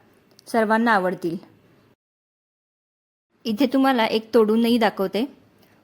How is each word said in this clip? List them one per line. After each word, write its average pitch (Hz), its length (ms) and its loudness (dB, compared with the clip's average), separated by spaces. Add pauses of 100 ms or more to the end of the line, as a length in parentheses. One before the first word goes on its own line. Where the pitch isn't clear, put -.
(520)
सर्वांना 226 400 0
आवडतील. 185 440 -2 (2000)
इथे 226 220 -2
तुम्हाला 269 400 0
एक 220 280 -4
तोडूनही 233 440 2
दाखवते. 202 580 -2 (480)